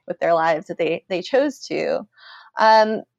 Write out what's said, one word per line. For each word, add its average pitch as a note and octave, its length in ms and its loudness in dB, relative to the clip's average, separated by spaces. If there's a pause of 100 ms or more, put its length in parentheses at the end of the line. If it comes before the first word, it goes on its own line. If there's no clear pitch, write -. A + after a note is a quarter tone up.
with - 120 -10
their E3 140 0
lives D#3+ 340 0
that E3+ 100 -10
they, E3+ 320 -4
they F3+ 120 -4
chose C4+ 380 -2
to. D#3 480 -6 (500)
Um, A3 440 4 (180)